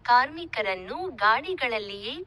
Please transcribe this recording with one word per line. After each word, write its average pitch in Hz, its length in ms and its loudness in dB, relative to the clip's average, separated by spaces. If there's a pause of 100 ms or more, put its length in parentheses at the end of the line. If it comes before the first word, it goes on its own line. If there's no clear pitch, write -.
ಕಾರ್ಮಿಕರನ್ನು 247 960 2 (200)
ಗಾಡಿಗಳಲ್ಲಿಯೇ 226 1000 0 (100)